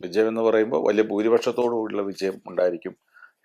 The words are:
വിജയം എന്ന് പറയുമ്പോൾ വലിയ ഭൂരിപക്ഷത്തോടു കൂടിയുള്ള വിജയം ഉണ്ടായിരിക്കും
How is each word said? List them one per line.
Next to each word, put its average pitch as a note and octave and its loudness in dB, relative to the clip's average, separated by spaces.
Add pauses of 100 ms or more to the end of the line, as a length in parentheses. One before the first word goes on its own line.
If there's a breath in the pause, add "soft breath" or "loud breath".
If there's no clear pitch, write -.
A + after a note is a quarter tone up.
വിജയം G2+ 2
എന്ന് A2+ -2
പറയുമ്പോൾ A2 2
വലിയ G#2+ 4
ഭൂരിപക്ഷത്തോടു A#2 0
കൂടിയുള്ള G#2 -4
വിജയം F#2+ -4 (140)
ഉണ്ടായിരിക്കും F2+ -2 (520 soft breath)